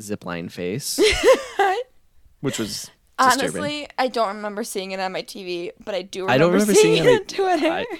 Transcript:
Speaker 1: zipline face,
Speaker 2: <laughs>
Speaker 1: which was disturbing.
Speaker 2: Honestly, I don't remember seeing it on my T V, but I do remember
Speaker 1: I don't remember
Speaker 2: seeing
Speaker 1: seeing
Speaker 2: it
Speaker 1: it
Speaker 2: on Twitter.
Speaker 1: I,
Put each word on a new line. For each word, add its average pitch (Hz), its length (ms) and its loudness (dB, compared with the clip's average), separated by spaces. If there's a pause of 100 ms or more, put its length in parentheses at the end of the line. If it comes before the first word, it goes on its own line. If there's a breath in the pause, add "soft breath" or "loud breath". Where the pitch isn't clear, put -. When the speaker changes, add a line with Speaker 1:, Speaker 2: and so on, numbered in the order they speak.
Speaker 1:
zipline 90 500 -8
face, 95 480 -6
Speaker 2:
<laughs> 440 1400 0
Speaker 1:
which 135 180 -4
was 104 320 -8 (280)
disturbing. 254 320 4
Speaker 2:
Honestly, - 380 -6 (100)
I 262 100 2
don't 214 280 -2
remember 208 280 -8
seeing 190 280 -8
it 190 80 -6
on 190 120 -4
my 160 80 -6
T 202 240 -12
V, 175 280 -8 (120)
but 208 100 -6
I 180 60 -4
do 190 220 -10
remember 180 100 0
Speaker 1:
I 131 60 4
don't 170 140 4
remember 202 200 4
Speaker 2:
seeing 427 320 6
Speaker 1:
seeing 480 100 8
Speaker 2:
it 403 160 -2
Speaker 1:
it - 100 -4
Speaker 2:
on 370 180 2
Twitter. 285 120 0
Speaker 1:
I, - 140 -4 (160)